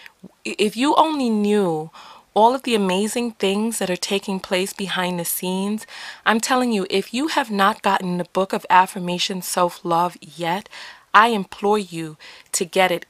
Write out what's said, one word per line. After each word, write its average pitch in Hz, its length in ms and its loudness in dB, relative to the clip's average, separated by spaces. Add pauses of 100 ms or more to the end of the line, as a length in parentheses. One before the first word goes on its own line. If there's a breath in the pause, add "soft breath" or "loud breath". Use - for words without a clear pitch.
(420 loud breath)
if 208 320 -2
you 262 220 2
only 294 320 2
knew 208 600 0 (420 loud breath)
all 226 220 6
of 262 80 -6
the 240 120 0
amazing 208 580 0
things 208 460 -2
that 185 120 -2
are 180 60 0
taking 196 440 -4
place 190 320 -2
behind 180 480 -4
the 170 40 -6
scenes, 190 640 -4 (380 loud breath)
I'm 220 160 2
telling 254 320 0
you, 196 160 0
if - 240 -2
you 269 160 -2
have 269 220 -2
not 202 320 0
gotten 190 340 0
the 175 160 -4
Book 190 200 0
of 208 180 -4
Affirmation 180 720 0
Self-Love 175 800 0
yet, 170 480 -6 (440 loud breath)
I 214 160 8
implore 208 500 0
you 165 380 -8 (360 loud breath)
to - 120 -2
get 185 280 4
it. 165 180 -4